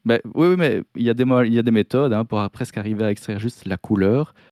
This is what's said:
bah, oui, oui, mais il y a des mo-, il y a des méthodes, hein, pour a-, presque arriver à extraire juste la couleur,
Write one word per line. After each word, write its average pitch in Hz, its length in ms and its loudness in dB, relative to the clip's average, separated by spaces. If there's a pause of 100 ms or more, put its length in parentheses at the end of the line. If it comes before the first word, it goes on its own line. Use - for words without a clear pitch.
bah, 117 160 0 (160)
oui, 165 140 4
oui, 185 80 4
mais 151 260 -2 (120)
il 120 80 -4
y 120 60 2
a 113 40 0
des 123 100 0
mo-, 127 200 2
il 117 100 2
y 117 40 2
a 117 60 2
des 117 80 0
méthodes, 123 400 2
hein, 110 140 0
pour 107 160 -4
a-, 101 80 -4
presque - 280 -10
arriver 107 280 -4
à 104 60 0
extraire 104 280 -6
juste 113 260 -8
la 95 120 -4
couleur, 110 560 0 (180)